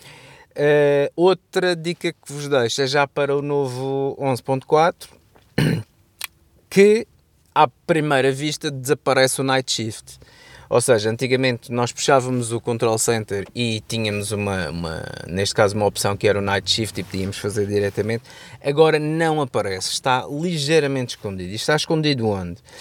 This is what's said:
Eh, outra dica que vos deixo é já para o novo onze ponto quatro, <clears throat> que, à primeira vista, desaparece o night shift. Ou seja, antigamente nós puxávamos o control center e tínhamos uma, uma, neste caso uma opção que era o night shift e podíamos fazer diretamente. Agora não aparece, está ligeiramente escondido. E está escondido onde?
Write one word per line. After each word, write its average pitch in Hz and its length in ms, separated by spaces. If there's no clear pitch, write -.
Eh, 143 600
outra 180 580
dica 165 380
que - 200
vos 147 140
deixo 135 360
é 135 40
já 139 220
para 143 280
o 143 60
novo 139 760
onze 131 260
ponto 131 220
quatro, - 460
<clears throat> - 1120
que, 208 340
à 151 140
primeira 143 640
vista, 147 400
desaparece 131 720
o 131 40
night 131 280
shift. - 480
Ou 120 120
seja, 110 300
antigamente 123 640
nós 120 180
puxávamos 127 600
o 117 80
control 117 360
center 107 560
e 113 360
tínhamos 104 420
uma, 98 400
uma, 82 320
neste 95 260
caso 101 220
uma 107 100
opção 101 320
que 107 120
era 101 100
o - 20
night 98 300
shift 107 300
e - 20
podíamos 95 360
fazer 104 280
diretamente. 101 560
Agora 156 320
não 156 440
aparece, 101 500
está 127 400
ligeiramente 143 840
escondido. 92 340
E 104 60
está 151 180
escondido 151 540
onde? 92 300